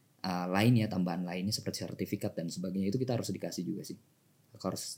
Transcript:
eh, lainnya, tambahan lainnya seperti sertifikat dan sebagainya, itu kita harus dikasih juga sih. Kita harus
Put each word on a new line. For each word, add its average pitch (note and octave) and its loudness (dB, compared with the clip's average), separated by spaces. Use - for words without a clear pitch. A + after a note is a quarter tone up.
eh, F2+ -2
lainnya, G#2+ 6
tambahan F2+ 0
lainnya F#2 -2
seperti - -4
sertifikat - -4
dan E2+ -4
sebagainya, F#2+ -2
itu A2 2
kita B2 0
harus - -4
dikasih F2 -4
juga F#2 -4
sih. - -12
Kita - -8
harus F#2+ -4